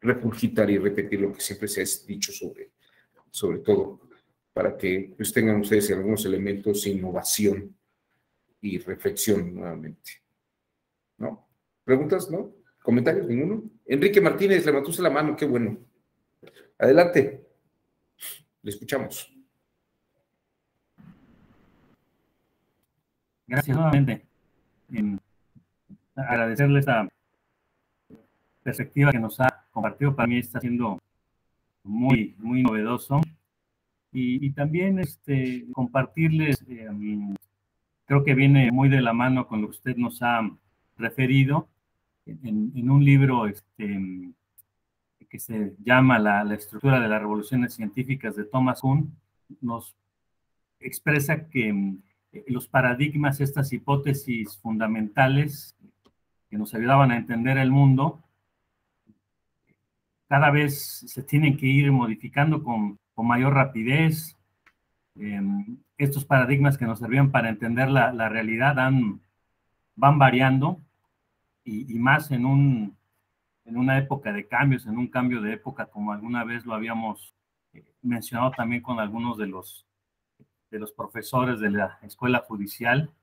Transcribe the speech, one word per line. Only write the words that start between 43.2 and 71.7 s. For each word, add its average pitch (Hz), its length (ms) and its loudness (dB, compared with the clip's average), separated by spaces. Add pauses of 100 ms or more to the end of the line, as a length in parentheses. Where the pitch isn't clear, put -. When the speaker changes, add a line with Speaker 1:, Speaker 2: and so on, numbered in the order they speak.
Speaker 2:
este, 95 840 -8 (920)
que - 120 -16
se 107 440 -6
llama 123 360 6
La, 104 240 4
la 107 100 -2
estructura 127 460 0
de 113 100 0
las 107 100 2
revoluciones 107 540 -2
científicas 117 600 -6
de 104 100 -8
Thomas 127 360 0
Kuhn, 139 320 0 (480)
nos 117 340 -8 (840)
expresa 151 680 -2
que, 113 200 -2
em, 98 320 -4 (460)
los 123 200 -6
paradigmas, 143 760 0
estas 139 320 -2
hipótesis 135 840 -4
fundamentales 113 1160 -2 (720)
que 104 100 -6
nos 107 160 -8
ayudaban 131 340 6
a 120 80 0
entender 123 400 -2
el 131 140 2
mundo, 139 520 4 (2000)
cada 143 240 4
vez 143 560 -2
se - 160 -12
tienen 147 340 2
que 135 80 -4
ir 139 260 4
modificando 135 720 0
con, 107 360 -4 (160)
con 117 100 -4
mayor 123 280 2
rapidez. 135 840 0 (800)
Em, 101 640 -6 (200)
estos 139 280 -2
paradigmas 139 520 2
que 120 80 -4
nos 113 140 -4
servían 131 320 2
para 117 180 0
entender 117 400 -2
la, 127 240 2
la 113 160 -2
realidad 113 480 0
han, 127 420 0 (760)
van 143 240 4
variando, 131 600 4 (840)
y, 113 300 -10